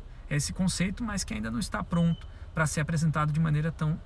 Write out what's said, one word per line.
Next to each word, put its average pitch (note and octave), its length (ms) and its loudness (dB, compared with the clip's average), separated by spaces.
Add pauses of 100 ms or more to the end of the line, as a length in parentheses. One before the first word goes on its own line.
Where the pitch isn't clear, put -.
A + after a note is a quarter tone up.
(300)
esse D3 240 0
conceito, F#3 500 0
mas G#3 200 -2
que - 100 -6
ainda G#3+ 160 -4
não A#3 80 -2
está - 260 -2
pronto E3+ 440 2 (260)
pra D#3+ 140 4
ser D#3+ 140 0
apresentado D3+ 500 2
de D3+ 80 2
maneira D#3 320 2
tão D#3+ 340 0